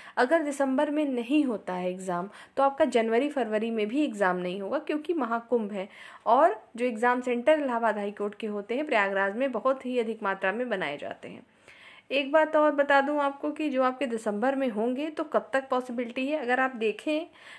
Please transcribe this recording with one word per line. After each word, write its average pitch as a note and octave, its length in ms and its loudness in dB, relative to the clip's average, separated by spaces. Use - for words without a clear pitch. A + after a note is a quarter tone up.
अगर D4+ 240 4
दिसंबर C#4+ 500 0
में D4 140 0
नहीं C4 380 2
होता G3+ 300 -2
है F3+ 180 -2
एग्जाम F#3 380 -4
तो C4+ 60 4
आपका C#4 220 4
जनवरी A#3 440 2
फरवरी A3+ 420 -2
में G#3+ 160 0
भी C#4+ 180 0
एग्जाम G3 320 0
नहीं F3+ 240 -6
होगा A3 180 -4
क्योंकि D#4 340 -4
महाकुंभ A#3 580 -2
है G3+ 180 -6
और D4 380 4
जो A#3+ 100 -2
एग्जाम B3 360 2
सेंटर B3 380 2
इलाहाबाद A#3 380 0
हाई G3+ 140 -4
कोर्ट G#3 240 -6
के A3 120 -8
होते G#3 280 -4
हैं D4+ 100 -2
प्रयागराज G3 500 2
में C4 160 0
बहुत C4 340 -2
ही B3 140 -2
अधिक A3 240 -4
मात्रा F#3+ 280 0
में A#3+ 180 -4
बनाए D#3+ 280 -4
जाते - 300 -10
हैं। - 160 -16
एक C4+ 200 0
बात D#4 240 4
और D4+ 160 6
बता C#4 300 4
दूं D4 160 0
आपको C#4 340 -2
कि D4+ 180 -4
जो C4 140 2
आपके B3+ 220 0
दिसंबर A3+ 500 -2
में C4+ 140 0
होंगे B3 400 -2
तो D#4 140 -6
कब A3 300 -2
तक C4+ 160 -2
पॉसिबिलिटी B3+ 580 -4
है। D4+ 120 -2
अगर B3 200 0
आप C4 160 -2
देखें, A#3 500 -2